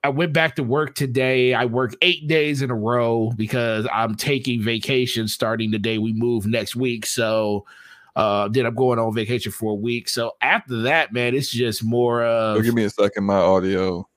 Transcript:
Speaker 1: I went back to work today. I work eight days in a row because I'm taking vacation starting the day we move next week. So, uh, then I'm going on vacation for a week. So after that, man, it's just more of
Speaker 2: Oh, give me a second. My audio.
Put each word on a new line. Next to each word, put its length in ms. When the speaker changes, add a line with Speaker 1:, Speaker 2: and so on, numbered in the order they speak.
Speaker 1:
I 60
went 220
back 240
to 60
work 320
today. 600
I 100
work 380
eight 260
days 340
in 80
a 60
row 600
because 560
I'm 220
taking 480
vacation 640
starting 440
the 80
day 200
we 140
move 340
next 300
week. 300
So, 580
uh, 340
then 180
I'm 80
going 240
on 160
vacation 380
for 200
a 40
week. 320
So 240
after 400
that, 300
man, 220
it's 160
just 320
more 420
of 340
Speaker 2:
Oh, 40
give 120
me 100
a 60
second. 340
My 140
audio. 680